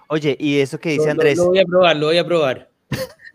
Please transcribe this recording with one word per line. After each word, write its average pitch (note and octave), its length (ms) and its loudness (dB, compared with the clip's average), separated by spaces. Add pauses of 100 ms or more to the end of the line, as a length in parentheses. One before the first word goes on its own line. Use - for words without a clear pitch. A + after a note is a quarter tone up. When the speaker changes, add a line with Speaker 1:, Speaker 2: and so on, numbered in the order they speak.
Speaker 1:
Oye, D3+ 300 -2
y C#3+ 200 -2
eso C#3 200 -2
que E3+ 120 -6
dice D3 100 0
Speaker 2:
Lo, D3+ 60 0
lo, D3+ 60 0
Speaker 1:
Andrés. D3+ 260 2
Speaker 2:
lo F3 80 2
voy F#3 140 2
a F#3+ 40 2
probar, F3 320 2
lo D3 100 -2
voy E3+ 120 0
a E3 80 -2
probar. D#3 440 -2 (200)
Speaker 1:
<laughs> - 180 -8 (260)